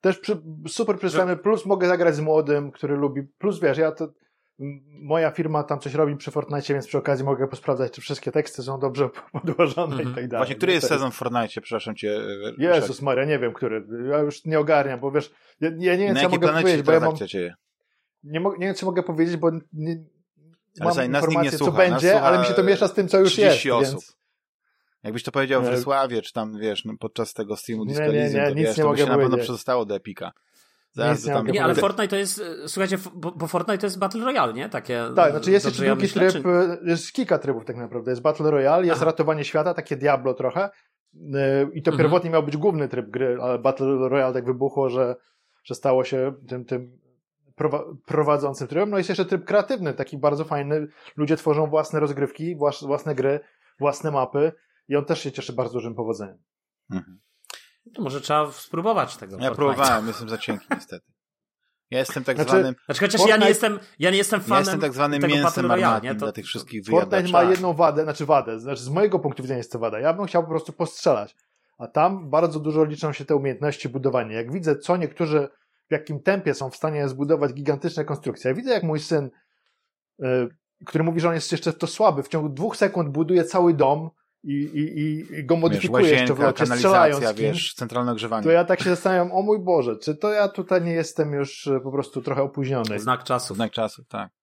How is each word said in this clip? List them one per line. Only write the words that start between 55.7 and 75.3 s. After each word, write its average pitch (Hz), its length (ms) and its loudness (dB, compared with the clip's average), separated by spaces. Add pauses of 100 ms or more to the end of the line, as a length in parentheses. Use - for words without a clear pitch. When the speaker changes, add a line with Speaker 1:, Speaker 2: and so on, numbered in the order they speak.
Speaker 1:
dużym 117 220 -8
powodzeniem. 104 420 -8 (540)
Speaker 3:
Mhm. 92 280 -10 (760)
Speaker 2:
To 233 60 -8
może 139 200 -6
trzeba 151 300 0
spróbować 175 640 -4
tego 95 200 -16
Speaker 3:
Ja 127 140 -2
Speaker 2:
Fortnite'a. - 40 -6
Speaker 3:
próbowałem, 131 520 2
jestem 113 220 -10
za 110 80 -6
cienki 107 280 -8 (100)
niestety. - 300 -18 (840)
Ja 127 80 -2
jestem 131 240 -4
tak 127 120 -2
Speaker 1:
Znaczy, 139 160 -2
Speaker 3:
zwanym 135 240 4 (100)
Speaker 2:
Znaczy, 143 160 -6
chociaż 196 200 2
ja 196 40 6
nie 220 60 6
Speaker 1:
Fortnite 214 180 6
Speaker 2:
jestem, 214 300 2 (200)
ja 180 120 2
nie 196 60 2
jestem 196 220 0
Speaker 3:
Ja 190 60 -8
Speaker 2:
fanem 196 160 2
Speaker 3:
jestem 190 180 0
tak 143 140 -2
zwanym 143 280 0
Speaker 2:
tego 151 120 2
Speaker 3:
mięsem 143 100 2
Speaker 2:
Battle - 200 2
Royale, 180 240 2
Speaker 3:
armatnim 117 260 0
Speaker 2:
nie? - 60 -6
To - 60 -4
Speaker 3:
dla 107 60 -2
tych 101 140 -12
wszystkich 104 400 -10
Speaker 1:
Fortnite 175 240 4
Speaker 3:
wyjadaczy. 180 240 0
Speaker 1:
ma 175 80 8
Speaker 2:
Tak. 180 80 4
Speaker 1:
jedną 180 240 2
wadę, 156 300 4
znaczy 151 220 -4
wadę, 127 340 2
znaczy 123 240 -8
z 127 60 -10
mojego 185 300 2
punktu 135 240 -4
widzenia 127 140 -4
jest 117 140 -8
to 120 80 -8
wada. 110 200 -2
Ja 156 140 2
bym 196 120 -4
chciał 170 180 0
po 160 60 -8
prostu 156 240 -4
postrzelać. 135 640 0 (420)
A 120 100 -14
tam 170 420 0
bardzo 156 300 2
dużo 156 240 2
liczą 151 300 -2
się 143 120 -10
te 156 100 2
umiejętności 139 540 -2
budowania. 123 480 -2
Jak 117 140 -6
widzę, 160 240 0
co 175 220 0
niektórzy, 151 500 0 (420)